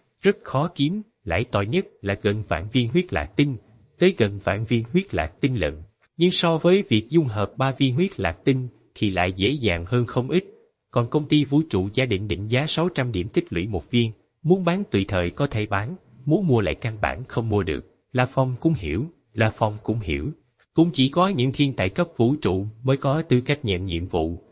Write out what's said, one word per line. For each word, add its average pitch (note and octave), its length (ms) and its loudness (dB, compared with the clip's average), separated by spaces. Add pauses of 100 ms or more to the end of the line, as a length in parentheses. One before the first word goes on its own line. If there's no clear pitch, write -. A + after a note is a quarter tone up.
(200)
rất G3 220 2
khó C#3 320 -2
kiếm, F3 280 -2 (220)
lãi E2+ 200 -2
to G#2 160 0
nhất C3 260 -2 (140)
là G2 220 -2
gần G#2+ 260 0
vạn E2+ 240 -4
viên A#2+ 160 2
huyết F3 240 0
lạc D2+ 140 -2 (100)
tinh, D3 200 2 (420)
tới F#3+ 200 4
gần G2+ 260 2
vạn G2+ 240 0
viên A#2 240 0
huyết F#3+ 220 -2
lạc D#2+ 260 -2
tinh C3+ 140 0
lận. D#2 200 -2 (420)
Nhưng F3 140 4
so E3+ 280 2
với F#3 300 4
việc A2 220 2
dung D#3+ 160 4
hợp G#2 300 -2
ba C3 220 0
viên C3 160 2
huyết F#3 260 -2
lạc E2+ 240 -2
tinh C3 240 0 (260)
thì G#2 160 0
lại F#2 220 2
dễ F#2+ 180 2
dàng G2+ 360 -2
hơn A#2+ 200 0
không B2+ 240 -4
ít. F3+ 140 0 (460)
Còn A#2+ 200 -2
công D3+ 180 -2
ty D3+ 160 4
vũ C#3 260 2
trụ F#2+ 240 0
Gia C3 100 0
Định G#2 240 -2
định G2+ 200 -4
giá B2+ 180 0
sáu E3 280 -2
trăm B2 180 -2
điểm F2+ 160 -2
tích - 220 -2
lũy F2 160 -2
một G2 240 -6
viên, A#2 220 0 (300)
muốn F3+ 220 2
bán F3 260 0
tùy G2 180 2
thời F2 220 0
có C#3 160 -4
thể A2 200 -4
bán, G#2 300 -4 (280)
muốn F3+ 220 2
mua B2 140 4
lại E2+ 140 0
căn A2 280 -6
bản C#2+ 260 -4
không A2+ 200 -4
mua G#2 140 2
được. D2+ 300 -4 (200)
La B2+ 140 2
Phong C3 340 -2
cũng E3 140 2
hiểu, E2 300 -4 (280)
La A2 180 2
Phong G#2+ 320 -2
cũng A2+ 180 -2
hiểu. D#2+ 300 -4 (440)
Cũng E3+ 180 4
chỉ C3+ 160 2
có F3 200 2
những C3+ 240 0
thiên C#3 200 0
tài F#2 160 0
cấp F3 280 -2
vũ A#2+ 260 2
trụ F#2+ 240 0 (180)
mới C3 120 2
có C#3 320 -2
tư B2 120 4
cách C#3+ 240 -4
nhận F#2+ 200 -2
nhiệm F2 220 -4
vụ. E2+ 460 -2